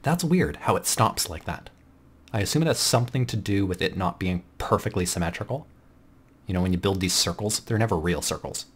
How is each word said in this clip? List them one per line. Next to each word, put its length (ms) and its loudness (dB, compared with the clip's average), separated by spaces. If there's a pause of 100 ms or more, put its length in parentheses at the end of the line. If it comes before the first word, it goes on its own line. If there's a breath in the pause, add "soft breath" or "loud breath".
That's 200 0
weird, 340 2
how 200 2
it 100 -2
stops 440 2
like 160 -8
that. 240 -10 (600)
I 100 0
assume 220 2
it 40 4
has 120 2
something 460 2
to 140 -4
do 260 2
with 160 -2
it 160 -2
not 240 -2
being 240 -2 (140)
perfectly 480 0
symmetrical. 600 -4 (800)
You 60 -4
know, 80 0
when 120 2
you 60 2
build 220 0
these 140 0
circles, 460 -2
they're 180 -2
never 180 2
real 240 0
circles. 560 -6